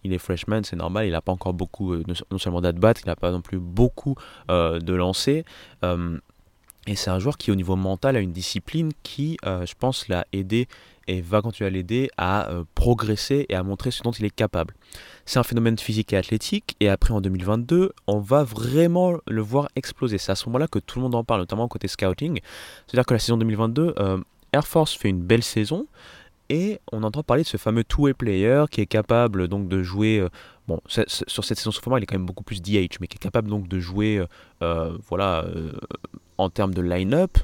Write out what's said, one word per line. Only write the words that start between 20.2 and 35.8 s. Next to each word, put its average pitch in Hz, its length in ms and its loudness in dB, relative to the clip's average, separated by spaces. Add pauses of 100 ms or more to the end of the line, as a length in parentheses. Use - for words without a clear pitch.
à - 20 2
ce - 160 -6
moment-là 139 180 0
que 101 120 -4
tout - 180 -10
le 127 60 0
monde 123 100 0
en 117 100 0
parle, 113 160 0
notamment 104 260 -2
côté - 220 -6
scouting. 131 520 -2 (460)
C'est-à-dire 120 200 2
que 127 80 2
la 110 60 2
saison 117 180 2
deux 113 80 2
mille 110 100 0
vingt-deux, 117 420 0
euh, 95 200 0 (340)
Air 147 140 2
Force 156 260 2
fait - 160 -2
une 92 140 0
belle 110 200 4
saison, 147 440 -2 (640)
et 185 280 0 (140)
on 110 120 -4
entend 110 180 -2
parler 143 200 2
de - 60 -2
ce - 80 -4
fameux 113 280 2
two-way 143 280 2
player 117 580 4
qui 107 120 0
est 98 40 2
capable 107 640 2
donc 98 180 -2
de 92 160 0
jouer, 104 360 2
euh, 92 100 2 (400)
bon, 82 180 -2
c'est, - 220 0
c'est, - 200 -6
sur - 140 -6
cette - 140 -4
saison, - 140 -4
ce - 100 -6
format, 123 180 0
il 98 40 0
est 98 40 -6
quand 98 120 -4
même 92 80 -2
beaucoup 92 180 -10
plus 98 160 -8
D 95 120 -4
H, 95 280 2
mais 87 60 -6
qui - 100 -14
est - 20 -18
capable 107 300 -2
donc 104 180 -4
de 92 140 -2
jouer, 101 380 0
euh, 87 80 -2 (360)
euh, 82 360 -2 (100)
voilà, 87 360 0
euh, 82 280 -6 (640)